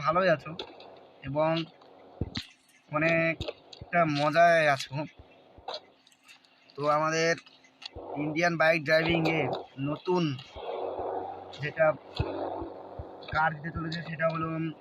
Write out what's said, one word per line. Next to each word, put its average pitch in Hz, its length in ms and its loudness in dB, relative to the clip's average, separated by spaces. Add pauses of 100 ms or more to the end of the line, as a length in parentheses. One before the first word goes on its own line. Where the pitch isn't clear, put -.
ভালোই 175 320 4
আছো 151 140 -10 (760)
এবং 151 220 2 (1500)
অনেকটা 165 1040 0 (180)
মজায় 160 560 6
আছো। 135 200 -8 (1800)
তো 139 80 -8 (140)
আমাদের 160 360 2 (920)
ইন্ডিয়ান 165 360 2
বাইক 160 280 4
ড্রাইভিংয়ে 160 520 4 (480)
নতুন 180 340 0 (1400)
যেটা 151 260 2 (1500)
কার 160 200 2
দিতে 151 220 -12
চলেছে 165 320 -6
সেটা 165 240 -2
হলো 160 160 -4 (320)